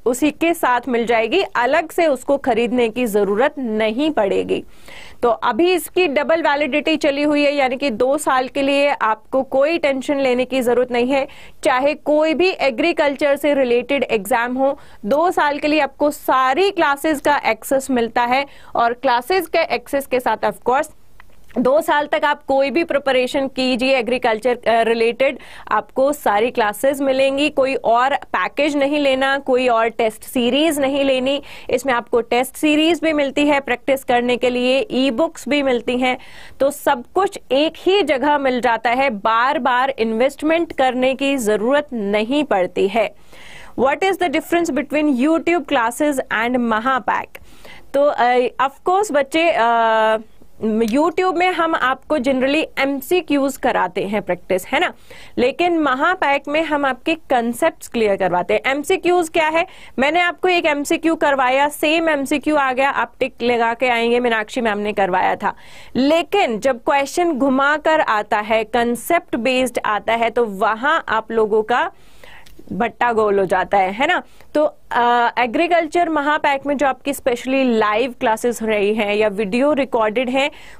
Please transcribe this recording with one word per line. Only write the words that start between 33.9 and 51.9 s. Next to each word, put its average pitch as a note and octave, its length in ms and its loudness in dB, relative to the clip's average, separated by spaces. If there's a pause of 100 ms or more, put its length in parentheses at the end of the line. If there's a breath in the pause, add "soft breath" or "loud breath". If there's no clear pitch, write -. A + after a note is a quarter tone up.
करने B3 340 0
के B3 120 0
लिए, B3 420 0
ई C4 200 0
बुक्स E4 380 -4
भी C#4+ 140 0
मिलती B3 340 -2
हैं, B3+ 200 0 (420 loud breath)
तो C4+ 120 2
सब C#4 320 -2 (100)
कुछ F#4+ 260 0 (120)
एक D4+ 260 2
ही F#4+ 240 2
जगह D4 360 2
मिल B3+ 240 0
जाता A#3 280 0
है, C4 200 2
बार A3+ 500 0
बार B3+ 400 0
इन्वेस्टमेंट C4+ 760 0
करने B3+ 420 0
की C#4 220 0
जरूरत A#3+ 560 0
नहीं A3 500 0
पड़ती F#3+ 440 0
है। G3+ 280 -2 (640 loud breath)
What C4+ 200 2
is F#4+ 180 0
the F4 120 0
difference D#4+ 400 0
between C#4+ 520 0
YouTube D#4+ 440 0
classes C4 540 0
and A#3+ 380 -2
महापैक? A3+ 800 -2 (560 loud breath)
तो, C#4 100 4
अ, B3 340 2
of B3+ 340 0 (180)
course G4 220 2
बच्चे, D4+ 460 2
अ, A3 600 2 (460)
YouTube C#4 720 0
में F4+ 140 2
हम E4 240 0
आपको C4 440 -2